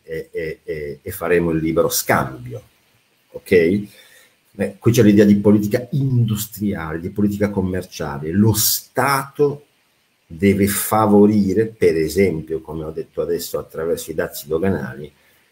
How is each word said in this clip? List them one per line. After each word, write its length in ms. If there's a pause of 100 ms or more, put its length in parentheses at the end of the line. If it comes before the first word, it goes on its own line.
e, 260
e, 320
e, 400
e 80
faremo 400
il 100
libero 280
scambio, 760 (680)
ok? 500 (720)
Beh, 260
qui 140
c'è 100
l'idea 220
di 140
politica 520
industriale, 1120
di 100
politica 400
commerciale. 800
Lo 220
Stato 1120 (580)
deve 440
favorire, 1000
per 300
esempio, 640
come 240
ho 80
detto 280
adesso, 380
attraverso 540
i 20
dazi 320
doganali, 680 (400)